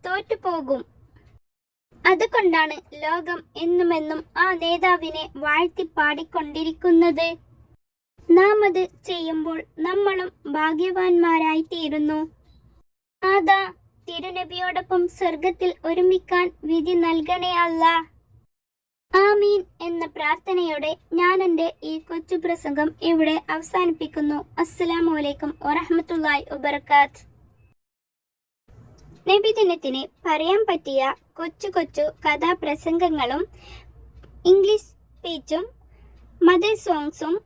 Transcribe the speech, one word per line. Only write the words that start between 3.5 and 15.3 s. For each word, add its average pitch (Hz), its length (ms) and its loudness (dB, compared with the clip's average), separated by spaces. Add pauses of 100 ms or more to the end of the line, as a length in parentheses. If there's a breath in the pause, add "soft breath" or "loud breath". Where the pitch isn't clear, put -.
എന്നുമെന്നും 339 680 0 (120)
ആ 370 160 2
നേതാവിനെ 339 840 0
വാഴ്ത്തി 302 480 -2 (140)
പാടിക്കൊണ്ടിരിക്കുന്നത്. 320 1400 0 (960)
നാം 403 340 6
അത് 370 220 0 (180)
ചെയ്യുമ്പോൾ 320 580 -6 (160)
നമ്മളും 370 760 -2
ഭാഗ്യവാന്മാരായിത്തീരുന്നു. 320 1800 0 (920)
ആദാ, 392 480 2 (360)
തിരുനബിയോടൊപ്പം 359 1000 -4
സ്വർഗത്തിൽ 359 680 -2 (120)